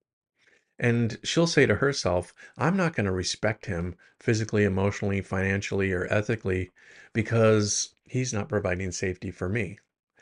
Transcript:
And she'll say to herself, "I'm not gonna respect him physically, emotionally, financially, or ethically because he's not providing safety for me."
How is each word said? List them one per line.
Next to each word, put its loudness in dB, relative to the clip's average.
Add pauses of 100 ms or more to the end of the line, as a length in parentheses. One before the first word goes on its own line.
(800)
And 0
she'll 2
say 4
to 4
herself, -2 (240)
"I'm 0
not 0
gonna 0
respect -2
him -4 (240)
physically, 2
emotionally, 0
financially, -2
or -2
ethically -2 (420)
because 2 (100)
he's -4
not -4
providing -2
safety -6
for -6
me." -4 (420)